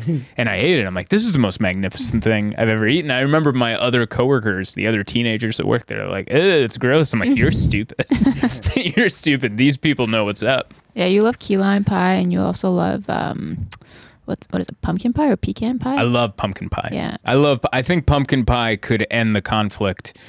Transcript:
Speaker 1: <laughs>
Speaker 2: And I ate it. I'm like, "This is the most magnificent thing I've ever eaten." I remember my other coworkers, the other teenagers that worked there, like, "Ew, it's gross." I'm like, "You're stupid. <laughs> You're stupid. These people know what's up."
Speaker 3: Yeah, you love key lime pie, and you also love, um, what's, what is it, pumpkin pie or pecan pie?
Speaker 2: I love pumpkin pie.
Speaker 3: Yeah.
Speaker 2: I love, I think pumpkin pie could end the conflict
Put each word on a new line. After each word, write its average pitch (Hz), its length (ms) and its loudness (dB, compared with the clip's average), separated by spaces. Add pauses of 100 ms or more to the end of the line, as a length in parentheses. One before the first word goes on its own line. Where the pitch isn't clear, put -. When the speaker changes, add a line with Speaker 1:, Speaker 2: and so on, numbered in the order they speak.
Speaker 1:
<laughs> 143 320 -4
Speaker 2:
And 117 120 0
I 95 80 -2
ate 156 200 2
it. 110 80 0
I'm 92 80 -6
like, 90 160 -6
"This 214 160 2
is 214 80 -2
the 147 60 2
most 101 200 0
magnificent 95 640 -2
thing 104 360 0
I've 113 100 2
ever 110 160 2
eaten." 151 240 2
I 127 120 0
remember 147 320 4
my 120 200 2
other 120 320 0
coworkers, 110 720 0
the 98 100 -2
other 107 180 0
teenagers 110 540 -2
that - 80 -2
worked 113 220 0
there, 104 200 -8
like, 95 220 -6
"Ew, 131 80 0
it's 156 400 2
gross." 139 340 2
I'm 117 100 0
like, 269 140 2
"You're - 160 2
stupid. - 540 0 (400)
<laughs> - 300 -2
You're 208 340 2
stupid. 131 480 -2
These 135 200 4
people 139 280 0
know 110 200 2
what's 104 180 -4
up." 127 320 0 (180)
Speaker 3:
Yeah, 185 140 0
you 196 160 4
love 233 160 0
key 196 180 -2
lime 202 260 2
pie, 185 300 2
and 180 180 0
you 180 80 0
also 185 300 -2
love, 180 400 -2
um, - 580 -6 (580)
what's, - 240 -8
what 190 120 -4
is 180 80 -8
it, - 120 -16
pumpkin 190 320 -2
pie 294 160 0
or 220 80 2
pecan 220 420 -4
pie? 262 160 -4
Speaker 2:
I 277 80 0
love 120 340 0
pumpkin 95 320 -6
pie. - 220 -6
Speaker 3:
Yeah. - 340 -6
Speaker 2:
I 120 100 2
love, 139 240 2 (120)
I - 120 0
think 170 240 0
pumpkin 139 380 2
pie 117 320 2
could 107 340 0
end 110 240 2
the 98 60 0
conflict 104 760 -4 (120)